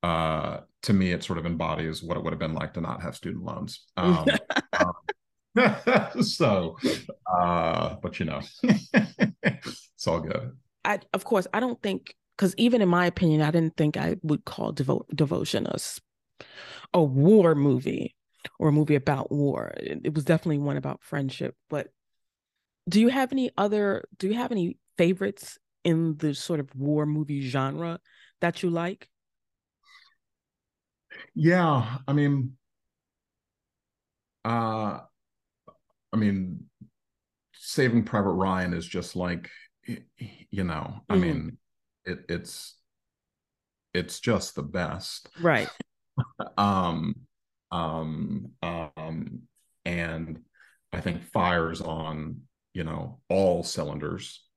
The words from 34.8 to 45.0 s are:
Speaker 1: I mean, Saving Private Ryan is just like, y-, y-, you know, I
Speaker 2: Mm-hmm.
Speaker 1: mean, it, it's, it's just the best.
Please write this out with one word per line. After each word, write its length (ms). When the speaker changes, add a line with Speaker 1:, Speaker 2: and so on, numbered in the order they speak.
Speaker 1:
I 40
mean, 500
Saving 500
Private 260
Ryan 440
is 120
just 300
like, 340
y-, 160
y-, 300
you 140
know, 440
I 60
Speaker 2:
Mm-hmm. 60
Speaker 1:
mean, 380
it, 240
it's, 480
it's 280
just 340
the 80
best. 680